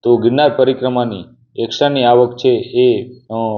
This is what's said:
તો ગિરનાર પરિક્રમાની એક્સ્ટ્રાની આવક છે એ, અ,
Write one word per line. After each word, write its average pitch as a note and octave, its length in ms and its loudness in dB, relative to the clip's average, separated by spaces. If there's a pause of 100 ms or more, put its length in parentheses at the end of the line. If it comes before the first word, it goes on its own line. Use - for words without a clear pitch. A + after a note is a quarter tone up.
તો A#2+ 140 4
ગિરનાર C3+ 400 2
પરિક્રમાની B2+ 680 -2 (380)
એક્સ્ટ્રાની C#3 420 -2
આવક B2 320 4
છે - 120 0 (260)
એ, B2 360 0 (200)
અ, A2 40 -10 (220)